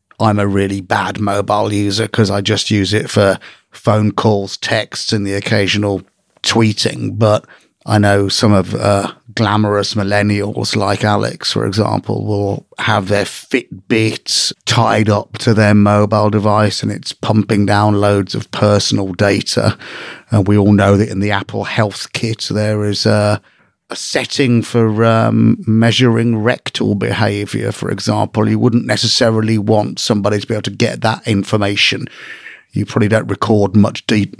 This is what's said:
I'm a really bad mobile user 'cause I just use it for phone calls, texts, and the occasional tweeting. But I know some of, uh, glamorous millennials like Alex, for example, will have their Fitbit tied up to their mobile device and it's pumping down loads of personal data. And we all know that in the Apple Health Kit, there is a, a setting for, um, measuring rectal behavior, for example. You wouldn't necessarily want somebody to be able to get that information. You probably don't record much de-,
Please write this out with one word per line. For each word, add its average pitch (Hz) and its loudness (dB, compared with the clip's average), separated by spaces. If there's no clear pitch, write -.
I'm 107 2
a 101 0
really 98 0
bad 98 -4
mobile 104 0
user 101 -2
'cause 104 0
I 101 -2
just 98 -2
use 98 0
it - -2
for 98 2
phone 107 0
calls, 101 -2
texts, - -4
and 101 -2
the 98 -4
occasional 101 -2
tweeting. 110 -2
But 107 2
I 107 0
know 101 4
some 104 2
of, 95 0
uh, 101 0
glamorous 104 0
millennials 104 -2
like 101 0
Alex, 104 -2
for 110 -2
example, 107 -2
will 101 -4
have 104 -2
their 101 0
Fitbit - -4
tied 110 2
up - -2
to 117 0
their 107 4
mobile 104 4
device 104 0
and 107 -2
it's - -10
pumping 104 0
down 104 2
loads 101 0
of 107 -8
personal 101 0
data. 101 0
And 104 2
we 104 4
all 104 4
know 98 4
that 107 2
in 95 -4
the 104 -2
Apple 101 -4
Health - -4
Kit, - -4
there 107 0
is 101 -2
a, 104 2
a - -10
setting 120 0
for, 113 0
um, 113 4
measuring 113 2
rectal 107 -2
behavior, 107 -2
for - -8
example. 107 -2
You 107 0
wouldn't 117 0
necessarily 110 0
want 107 0
somebody 104 0
to - -10
be 110 -4
able 104 -6
to 107 -6
get 117 -4
that 113 -2
information. 101 -2
You 104 -2
probably 107 0
don't 101 0
record 101 2
much - 2
de-, 107 0